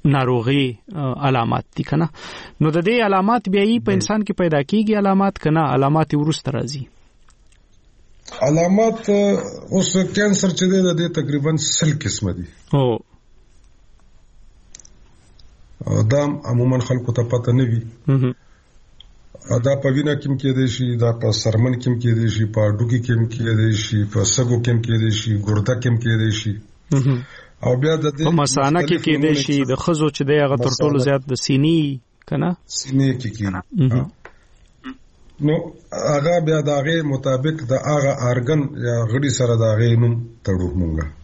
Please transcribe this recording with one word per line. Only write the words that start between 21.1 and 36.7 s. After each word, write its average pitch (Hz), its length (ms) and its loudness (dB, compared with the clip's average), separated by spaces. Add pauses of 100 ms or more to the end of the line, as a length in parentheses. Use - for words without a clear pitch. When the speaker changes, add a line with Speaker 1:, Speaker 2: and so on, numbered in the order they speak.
Speaker 2:
په 113 200 0
سرمن 113 420 2
کې 120 140 -4
هم 120 120 0
کېدای 113 280 2
شي، 110 180 0
په 107 160 -2
هډوکي 113 380 2
کې 120 120 -2
هم 117 160 2
کېدای 110 440 0
شي، 104 340 0
په 101 180 -2
سږو 120 380 0
کې 123 80 -2
هم 117 120 2
کېدای 113 300 0
شي، 107 200 -2 (100)
ګرده 104 380 0
کې 127 80 -2
هم 117 100 2
کېدای 113 340 0
شي. 104 220 -4 (380)
Speaker 1:
مهم. 131 320 0 (400)
Speaker 2:
او 123 120 2
بیا 156 200 0
د 151 100 -4
دې 147 180 -2
Speaker 1:
په 156 80 4
مثانه 147 480 2
کې 165 40 2
Speaker 2:
مختلف 165 180 0
Speaker 1:
کېدای 156 160 2
Speaker 2:
نومونه 151 160 4
Speaker 1:
شي، 139 300 2
Speaker 2:
چې 123 40 -2
Speaker 1:
د 127 60 2
ښځو 156 360 0
چې 143 180 -6
دی 151 180 4
هغه 135 100 2
تر 127 260 0
ټولو 147 140 2
Speaker 2:
مثانه. 131 80 2
Speaker 1:
زیات 139 180 2
د 131 120 -6
سینې، 143 680 2 (280)
که 151 100 -4
نه؟ 175 180 0 (120)
Speaker 2:
سینې 135 540 0
کې 110 160 -6
کېږي. 95 240 -4 (140)
Speaker 1:
مهم. 131 360 2 (1300)
Speaker 2:
نو 151 120 2 (400)
هغه 147 420 0 (100)
بیا 156 160 2
د 143 80 -2
هغې 147 280 0 (160)